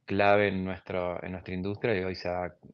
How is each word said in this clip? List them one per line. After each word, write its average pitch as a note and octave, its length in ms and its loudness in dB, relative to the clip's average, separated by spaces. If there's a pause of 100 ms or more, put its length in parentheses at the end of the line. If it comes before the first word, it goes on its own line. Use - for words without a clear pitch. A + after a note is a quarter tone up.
clave G2+ 420 6
en F#2+ 180 0
nuestro, F2+ 580 -4
en F#2 100 -8
nuestra F2+ 200 -8
industria G2+ 460 -2
y F#2 40 0
hoy F#2 120 -4
se - 120 -8
ha F2+ 280 -4 (180)